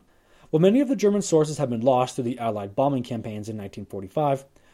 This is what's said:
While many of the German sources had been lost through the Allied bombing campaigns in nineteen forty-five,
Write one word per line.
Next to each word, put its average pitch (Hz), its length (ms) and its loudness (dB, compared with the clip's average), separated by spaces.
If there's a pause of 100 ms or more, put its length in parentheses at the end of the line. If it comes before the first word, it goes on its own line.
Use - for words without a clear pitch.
(500)
While 156 100 2
many 202 180 6
of 285 80 2
the 269 80 0
German 202 280 2
sources 156 360 2
had 135 120 -2
been 117 100 -2
lost 127 340 2
through 135 100 -4
the 120 140 -4
Allied 104 380 -4
bombing 135 260 2
campaigns 107 460 -8
in 110 80 -8
nineteen 101 280 -12
forty-five, 139 600 -4 (300)